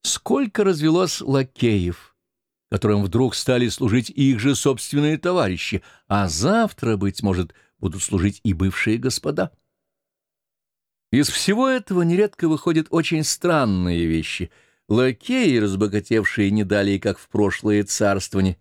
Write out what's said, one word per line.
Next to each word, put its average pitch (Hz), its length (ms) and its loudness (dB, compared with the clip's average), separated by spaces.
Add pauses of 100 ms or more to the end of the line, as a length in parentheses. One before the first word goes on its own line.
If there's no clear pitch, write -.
Сколько 247 600 -2
развелось 165 580 0
лакеев, 117 920 -2 (540)
которым 104 340 0
вдруг 113 320 0
стали 123 340 0
служить 113 400 0
их 135 300 2
же 131 160 2
собственные 147 640 0
товарищи, 117 640 -2 (260)
а 101 200 0
завтра, 123 720 0
быть 98 260 -4
может, 90 300 -2 (260)
будут 90 240 -6
служить 98 400 -2
и 101 100 0
бывшие 95 440 -2
господа. 147 540 -4 (1600)
Из 139 180 2
всего 240 400 0
этого 208 320 0
нередко 175 460 2
выходят 156 420 0
очень 156 340 0
странные 92 840 0
вещи. 82 460 -4 (360)
Лакеи, 131 720 2
разбогатевшие 101 960 0
не 107 120 2
далее, 98 360 0
как 98 180 -4
в - 120 -20
прошлое 104 540 0
царствование 98 760 0